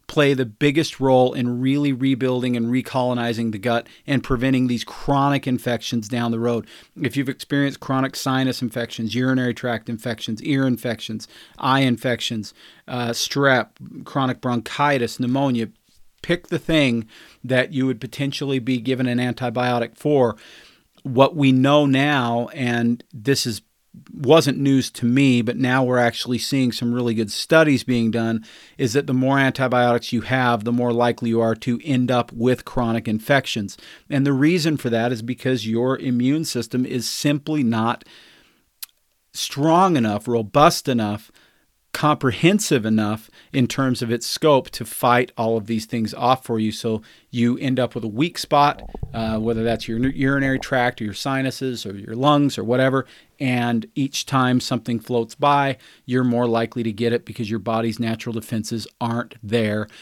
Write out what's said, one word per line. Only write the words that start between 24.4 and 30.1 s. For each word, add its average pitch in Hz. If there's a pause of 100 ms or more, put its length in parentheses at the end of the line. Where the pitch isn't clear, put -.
news 135
to -
me, 123
but 110
now 127
we're 123
actually 120
seeing 131
some 120
really 120
good 110
studies 156
being 117
done, 113 (340)
is 123
that 139
the 135
more 131
antibiotics 123